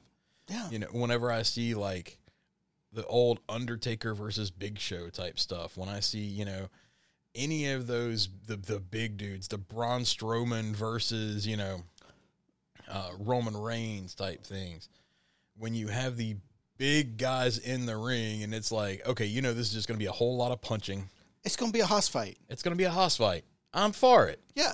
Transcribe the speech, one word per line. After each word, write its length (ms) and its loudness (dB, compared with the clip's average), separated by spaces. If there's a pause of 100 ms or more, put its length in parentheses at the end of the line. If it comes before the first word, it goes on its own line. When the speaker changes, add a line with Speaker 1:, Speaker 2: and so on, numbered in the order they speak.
(480)
Speaker 1:
Yeah. 220 -8
Speaker 2:
You 100 -4
know, 120 -4
whenever 400 2
I 100 0
see, 320 0
like, 440 -4 (760)
the 120 -6
old 340 4 (100)
Undertaker 640 -4
versus 380 -4
Big 280 -8
Show 300 -6
type 300 -6
stuff, 360 -4
when 140 -8
I 100 -6
see, 220 0
you 240 -4
know, 240 -6 (640)
any 380 -2
of 160 -2
those, 420 0 (180)
the, 80 -4
the 240 -4
big 380 -4
dudes, 320 -8
the 80 -4
Braun 440 -2
Strowman 720 0
versus, 720 -2
you 120 -2
know, 240 -4 (1080)
uh, 200 -6 (100)
Roman 380 0
Reigns 580 -4
type 300 -6
things, 420 -10 (720)
when 160 -4
you 140 -2
have 280 -2
the 220 -2 (400)
big 400 2
guys 400 2
in 280 -4
the 120 -2
ring 460 -2
and 100 -4
it's 180 -4
like, 360 -2
okay, 180 0
you 160 0
know, 120 2
this 140 -2
is 60 -2
just 160 -2
gonna 80 -2
be 80 0
a 60 0
whole 260 2
lot 140 2
of 100 -4
punching. 480 -4 (340)
Speaker 1:
It's 120 0
gonna 160 0
be 80 4
a 60 6
hoss 220 4
fight. 300 -4 (120)
Speaker 2:
It's 120 -8
gonna 140 0
be 100 2
a 60 2
hoss 260 4
fight. 260 4 (300)
I'm 180 4
for 360 10
it. 120 -4 (160)
Speaker 1:
Yeah, 180 2